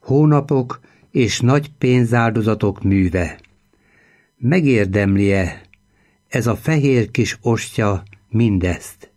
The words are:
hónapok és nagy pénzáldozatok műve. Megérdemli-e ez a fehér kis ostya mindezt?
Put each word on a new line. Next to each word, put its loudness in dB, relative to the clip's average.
hónapok 0
és -2
nagy 0
pénzáldozatok 0
műve. 0
Megérdemli-e 0
ez -2
a 0
fehér 0
kis -2
ostya -2
mindezt? -2